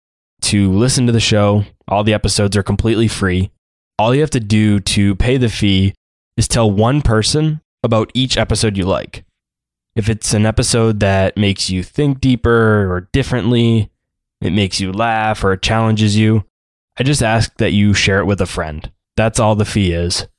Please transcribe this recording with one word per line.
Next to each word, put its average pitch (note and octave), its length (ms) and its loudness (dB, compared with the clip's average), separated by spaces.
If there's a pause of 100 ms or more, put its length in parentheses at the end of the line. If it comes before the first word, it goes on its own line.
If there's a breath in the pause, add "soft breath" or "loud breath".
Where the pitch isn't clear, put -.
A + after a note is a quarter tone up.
(400)
to G2+ 320 2
listen A#2+ 360 2
to A#2+ 40 2
the A#2 80 2
show. G#2 440 2 (240)
All G2+ 160 0
the G#2+ 100 2
episodes G2+ 420 -2
are G2+ 60 2
completely G#2+ 460 0
free. F#2 420 -2 (480)
All A2+ 160 2
you C#3+ 80 2
have D3+ 80 0
to C3+ 100 -2
do G#2+ 420 2
to G2+ 340 0
pay B2+ 200 0
the B2 140 0
fee G2 460 0 (420)
is A2+ 100 0
tell A#2 220 0
one A2+ 320 0
person D3+ 580 0 (220)
about A2+ 320 0
each B2+ 240 -2
episode A2 400 -2
you F#2 80 -2
like. E2 400 -4 (720)
If G#2 120 -2
it's A2 280 -2
an G#2+ 100 2
episode A2+ 540 0
that G2 380 0
makes G2 340 -2
you F#2 100 -2
think C#3 400 -2
deeper A#2 640 2
or F2+ 240 -6
differently, A#2 800 0 (500)
it G#2 140 -4
makes G2 260 -2
you F#2+ 120 -4
laugh A2 520 -2
or F#2+ 100 2
it F#2+ 100 -6
challenges A2 520 0
you, A2 300 2 (540)
I B2+ 40 0
just C3+ 200 0
ask A2 340 0
that G2+ 160 0
you G#2 220 2
share G2 240 0
it F2+ 60 -2
with F#2+ 140 0
a F#2+ 60 0
friend. D#2+ 460 -10 (240)
That's A2 240 0
all G#2+ 160 2
the G#2 100 0
fee G2 260 0
is. F2 360 -4 (120)